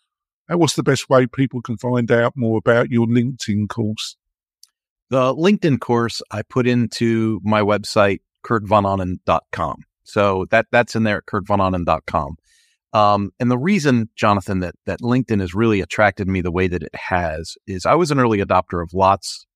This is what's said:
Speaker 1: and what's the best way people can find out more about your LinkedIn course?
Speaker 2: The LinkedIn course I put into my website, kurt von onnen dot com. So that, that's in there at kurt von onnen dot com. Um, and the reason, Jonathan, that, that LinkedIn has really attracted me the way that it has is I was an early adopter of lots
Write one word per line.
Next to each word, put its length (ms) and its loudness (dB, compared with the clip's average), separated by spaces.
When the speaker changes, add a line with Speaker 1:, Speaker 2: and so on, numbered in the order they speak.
Speaker 1:
and 140 -2
what's 140 0
the 60 -2
best 280 0
way 180 4
people 340 -4
can 160 -8
find 320 -2
out 280 2
more 200 0
about 320 2
your 160 2
LinkedIn 640 -2
course? 480 -6
Speaker 2:
The 260 2
LinkedIn 440 2
course 520 -2
I 100 -8
put 240 -2
into 800 0
my 180 2
website, 600 2
kurt 240 -2
von 180 4
onnen 420 -2
dot 260 0
com. 320 -6
So 460 0
that, 220 2
that's 240 0
in 80 0
there 140 0
at 100 -10
kurt 180 -4
von 140 0
onnen 260 0
dot 220 0
com. 300 -4
Um, 460 2
and 120 0
the 60 2
reason, 580 0
Jonathan, 460 0
that, 120 -6
that 160 -6
LinkedIn 400 0
has 120 -6
really 280 2
attracted 460 0
me 140 -2
the 100 -4
way 160 0
that 140 -4
it 140 -14
has 600 -6
is 180 -8
I 80 2
was 160 0
an 100 0
early 200 2
adopter 420 -2
of 120 -10
lots 520 0